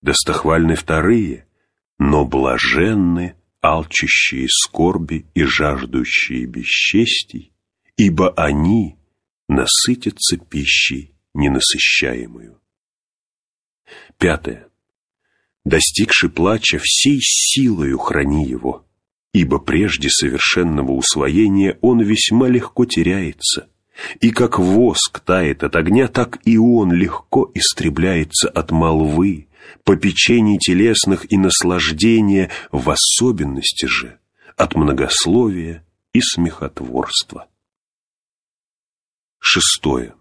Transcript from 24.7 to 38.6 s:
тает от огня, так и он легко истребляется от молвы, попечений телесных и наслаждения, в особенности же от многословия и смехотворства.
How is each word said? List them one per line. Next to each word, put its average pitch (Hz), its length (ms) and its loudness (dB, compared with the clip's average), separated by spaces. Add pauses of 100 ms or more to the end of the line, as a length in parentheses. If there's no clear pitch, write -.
тает 87 440 -2
от 71 120 -2
огня, 98 320 2
так 120 380 -4
и 113 120 4
он 110 340 4
легко 90 600 0
истребляется 82 960 -2
от - 220 -4
молвы, 80 760 2 (360)
попечений 101 720 2
телесных 95 760 0
и 104 60 4
наслаждения, 95 1120 2 (220)
в 67 180 -2
особенности 73 960 -2
же 64 340 -6 (380)
от - 180 0
многословия 82 1120 0 (280)
и 120 80 4
смехотворства. - 1300 -6 (1900)